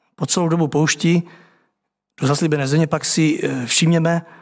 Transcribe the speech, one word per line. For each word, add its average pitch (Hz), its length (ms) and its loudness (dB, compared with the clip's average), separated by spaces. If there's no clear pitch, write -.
po 156 100 -6
celou 175 220 0
dobu 160 200 0
poušti 160 540 0
do 135 60 0
zaslíbené 147 420 0
země, 156 180 2
pak 156 180 -2
si, 160 380 0
eh, 131 240 -4
všimněme 165 600 0